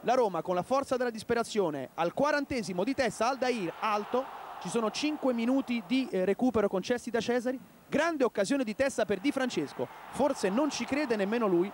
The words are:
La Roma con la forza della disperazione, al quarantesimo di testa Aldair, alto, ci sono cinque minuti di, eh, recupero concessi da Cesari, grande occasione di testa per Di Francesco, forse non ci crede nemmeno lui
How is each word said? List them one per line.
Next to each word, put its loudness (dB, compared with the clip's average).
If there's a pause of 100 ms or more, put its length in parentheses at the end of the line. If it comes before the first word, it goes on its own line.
La 2
Roma 2
con -2
la 2
forza 0
della -2
disperazione, -2
al 0
quarantesimo 0
di 0
testa 0
Aldair, 0
alto, 0 (380)
ci -8
sono 0
cinque 0
minuti 0
di, 2
eh, 2
recupero 2
concessi -2
da 0
Cesari, -2 (280)
grande 2
occasione 2
di -4
testa 0
per 0
Di 0
Francesco, -2 (240)
forse 2
non 2
ci -4
crede 0
nemmeno 2
lui 4